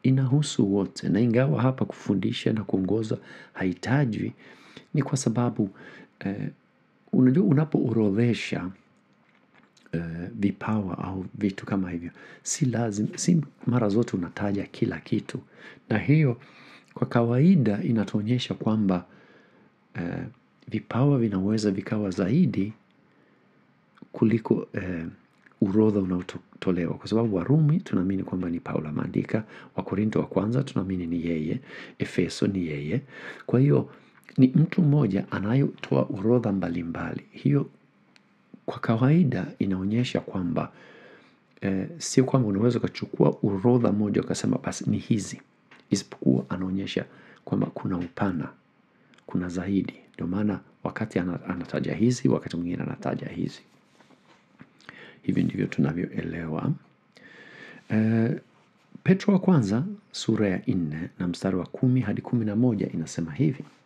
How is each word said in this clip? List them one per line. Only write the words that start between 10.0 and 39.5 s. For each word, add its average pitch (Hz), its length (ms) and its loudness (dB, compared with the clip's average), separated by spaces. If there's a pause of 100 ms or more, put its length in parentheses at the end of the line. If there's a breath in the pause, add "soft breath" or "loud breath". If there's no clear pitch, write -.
vipawa 101 640 -2
au 95 360 -6
vitu 101 320 -2
kama 95 240 -2
hivyo, 85 200 -8 (320 loud breath)
si - 240 -2
lazim-, 113 500 -2
si 170 260 2 (240)
mara 117 220 2
zote 107 280 0
unataja 98 500 -4
kila 95 340 -4
kitu. - 400 -4 (480 loud breath)
Na 110 100 0
hiyo, 135 380 4 (580 loud breath)
kwa - 120 -2
kawaida, 123 760 4
inatuonyesha 110 720 0
kwamba, 101 500 0 (920 soft breath)
eh, 87 280 -6 (440)
vipawa 127 500 0
vinaweza 104 520 2
vikawa 104 400 -2
zaidi 101 640 0 (1400 soft breath)
kuliko, 113 600 2
eh, 90 340 -6 (560)
orodha 104 380 4
unaotolewa. 90 960 -4
Kwa - 140 -12
sababu 110 280 0
Warumi 147 440 4
tunaamini 95 420 -2
kwamba 90 280 -4
ni 85 100 -4
Paulo 78 280 -4
ameandika, 76 560 -2 (320 loud breath)
Wakorintho 98 440 -2
wa - 60 -4
kwanza 113 360 0
tunaamini 92 440 -4
ni 85 200 -4
yeye, 80 340 -2 (380 loud breath)
Efeso - 480 0
ni 95 200 -2
yeye. 76 340 -2 (460 loud breath)
Kwa 123 140 4
hiyo, 139 300 4 (480 loud breath)
ni 131 100 10
mtu 156 340 4
mmoja 139 480 4
anayetoa 107 720 0 (160)
orodha 110 340 2
mbalimbali. 85 800 -4
Hiyo 143 400 0 (960)
kwa - 120 -8
kawaida 127 680 2 (120)